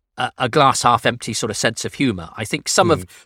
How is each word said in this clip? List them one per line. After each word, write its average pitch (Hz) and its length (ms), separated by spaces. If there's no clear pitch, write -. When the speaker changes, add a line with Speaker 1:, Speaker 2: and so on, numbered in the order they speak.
Speaker 1:
a, 120 220
a 131 100
glass 135 340
half 120 220
empty 120 300
sort 113 160
of 101 60
sense - 280
of - 100
humour. 95 420
I 110 80
think - 240
some 185 240
of, 113 80
Speaker 2:
Hmm. 90 60